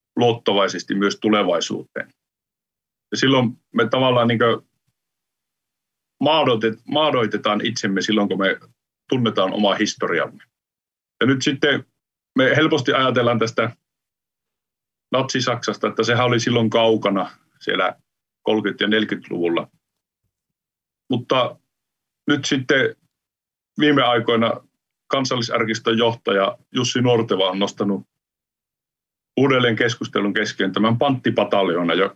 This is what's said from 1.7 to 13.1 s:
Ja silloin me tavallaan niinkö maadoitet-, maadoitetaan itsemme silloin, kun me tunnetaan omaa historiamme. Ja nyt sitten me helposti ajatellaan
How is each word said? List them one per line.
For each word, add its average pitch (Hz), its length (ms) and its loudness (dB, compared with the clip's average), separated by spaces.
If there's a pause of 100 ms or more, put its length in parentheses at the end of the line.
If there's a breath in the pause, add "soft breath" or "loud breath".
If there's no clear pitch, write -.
Ja 131 60 -6
silloin 127 400 2 (160)
me 117 160 2
tavallaan 123 380 2
niinkö 117 340 0 (1600)
maadoitet-, 127 600 0
maadoitetaan 117 800 0
itsemme 104 360 -4
silloin, 104 280 0
kun 98 100 -4
me 98 200 -2 (500)
tunnetaan 107 440 -2
omaa 101 220 0
historiamme. 85 680 -4 (800)
Ja 120 60 2
nyt 131 140 2
sitten 143 440 0 (520)
me 135 180 4
helposti 147 380 2
ajatellaan 123 460 2